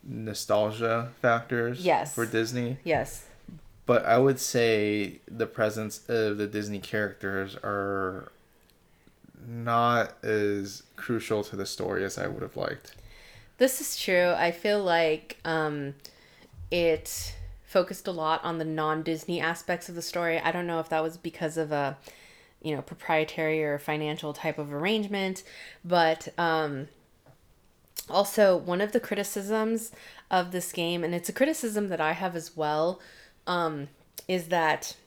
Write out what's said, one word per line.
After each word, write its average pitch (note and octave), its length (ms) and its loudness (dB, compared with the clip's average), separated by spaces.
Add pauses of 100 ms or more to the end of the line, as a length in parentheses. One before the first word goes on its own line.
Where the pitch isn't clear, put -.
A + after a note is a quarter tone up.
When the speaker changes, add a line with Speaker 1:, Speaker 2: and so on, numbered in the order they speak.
Speaker 1:
nostalgia A2+ 1080 0 (100)
factors A#2 640 2
Speaker 2:
Yes. C#3+ 300 2
Speaker 1:
for A#2 100 0
Disney. A#2+ 600 0
Speaker 2:
Yes. D3+ 420 -2 (580)
Speaker 1:
But A#2 220 4
I A2+ 100 6
would C3 240 6
say G#2 800 2 (100)
the A2+ 160 -2
presence G#2+ 520 -2 (100)
of A2 300 2
the G#2 80 0
Disney G#2 320 -4
characters G2 800 -4
are G2 760 -4 (1120)
not A#2 760 2
as G#2 580 0 (140)
crucial G#2+ 480 -2
to - 120 -10
the G2 100 -4
story F#2 380 -2
as F#2+ 140 -4
I F#2+ 80 -4
would G#2 160 -6
have - 140 -10
liked. - 380 -6 (640)
Speaker 2:
This C4 220 4
is - 200 -6
true. F3+ 360 4
I E3+ 160 2
feel G#3 300 2
like, E3 640 2
um, D3+ 500 0 (760)
it E3 640 0 (300)
focused F#3 420 0
a F#3+ 60 -4
lot D#3+ 320 0
on E3 140 -2
the D#3+ 60 -2
non-Disney D#3+ 760 -2
aspects E3+ 480 -4
of F3+ 60 -12
the E3+ 80 -8
story. E3+ 360 -2
I E3 140 0
don't F3 140 -2
know E3 140 -2
if D#3+ 100 -6
that D#3+ 120 0
was E3 140 -4
because D#3+ 400 -6
of D#3 160 -2
a, C#3+ 240 -2 (680)
you D#3 140 -2
know, C3+ 60 -6
proprietary D#3 840 0
or D3 140 0
financial D3+ 540 -4
type D3+ 260 -4
of D3 140 -6
arrangement, G3 680 -2 (420)
but, E3 440 4 (100)
um, D#3 500 0 (1200)
also, G3 460 6
one F3 240 -2
of G#3 120 0
the A#3+ 80 2
criticisms A3 920 -2 (380)
of F3+ 220 2
this F3 200 -4
game, F3 320 -2
and E3+ 100 -2
it's F3 140 -4
a - 40 -6
criticism A3+ 560 0
that E3+ 120 -4
I D#3 120 2
have F3 240 -2
as E3 200 -10
well, D#3 440 0 (460)
um, D#3+ 420 0 (400)
is F3 200 0
that E3 480 2 (100)